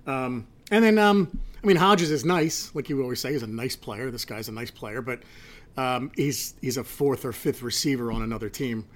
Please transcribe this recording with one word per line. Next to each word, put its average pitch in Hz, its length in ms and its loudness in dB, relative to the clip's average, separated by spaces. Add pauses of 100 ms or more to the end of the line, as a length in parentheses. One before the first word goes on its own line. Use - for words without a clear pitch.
Um, 127 400 -4 (240)
and 226 140 6
then, 214 140 8
um, 202 420 4 (240)
I - 20 -8
mean, 190 120 8
Hodges 175 320 6
is 147 160 0
nice. 165 480 0
Like 151 160 -6
you 139 120 0
always 123 180 -4
say, 131 120 -4
he's 139 100 -2
a 117 40 -6
nice 113 280 -6
player. 120 360 -8
This 117 160 -8
guy's 110 240 -8
a - 20 -10
nice 113 180 -8
player, 110 300 -8
but, 120 200 -6 (560)
um, 127 400 -2
he's, - 440 -2
he's 131 160 -4
a 127 60 -2
fourth 139 420 0
or 123 80 -4
fifth 131 300 -4
receiver 120 480 -2
on 113 120 -2
another 110 260 -4
team. 117 360 -4 (120)